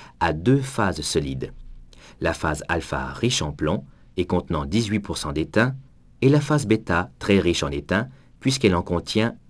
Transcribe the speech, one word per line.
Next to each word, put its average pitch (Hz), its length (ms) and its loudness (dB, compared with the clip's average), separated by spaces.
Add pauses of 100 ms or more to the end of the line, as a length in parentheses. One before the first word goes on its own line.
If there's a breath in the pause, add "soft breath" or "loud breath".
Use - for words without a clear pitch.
(200 loud breath)
à 85 140 2
deux 117 280 4
phases 98 400 -2
solides. 69 520 -4 (680 loud breath)
La 82 120 0
phase 78 340 -4
alpha 80 400 -4
riche - 340 -2
en 76 100 -4
plomb 78 340 -2 (320 soft breath)
et 90 80 0
contenant 85 400 -2
dix-huit 104 340 0
pour 95 180 -6
cent 73 140 -6
d'étain, 101 440 0 (460)
et 131 80 6
la 147 120 6
phase 147 240 0
bêta 101 540 0
très 98 200 4
riche 87 220 2
en - 80 -2
étain, 92 400 -2 (300 loud breath)
puisqu'elle 113 360 2
en 87 60 2
contient 107 540 0 (140)